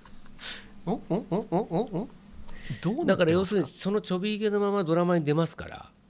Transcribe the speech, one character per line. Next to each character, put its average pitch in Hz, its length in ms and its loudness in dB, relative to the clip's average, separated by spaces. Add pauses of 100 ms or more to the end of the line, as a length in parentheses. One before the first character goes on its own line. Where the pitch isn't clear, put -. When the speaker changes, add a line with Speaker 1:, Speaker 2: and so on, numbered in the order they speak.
(360)
Speaker 1:
<laughs> - 500 -14
お？ 175 60 0
お？ 240 80 -2 (100)
お？ 208 200 0
お？ 185 280 0
お？ 180 220 0 (200)
お？ 208 100 -6 (760)
ど 175 80 2
う 233 40 -2
な 311 60 -2
っ 339 40 -2
て - 0 -
ま - 0 -
す - 0 -
か？ - 0 -
Speaker 2:
だ 190 120 4
か 180 80 4
ら、 160 60 6
要 185 140 4
す 196 100 0
る 190 60 6
に、 147 60 -2
そ - 240 -4
の 208 100 2
ち - 100 -8
ょ 185 80 0
び 208 120 -2
ひ 208 80 -4
げ 214 100 0
の 202 100 2
ま 202 140 2
ま 202 100 2
ド 160 120 2
ラ 175 100 4
マ 175 120 6
に 160 60 2
出 143 100 2
ま 160 140 4
す - 80 -12
か - 140 -10
ら。 - 200 -14 (200)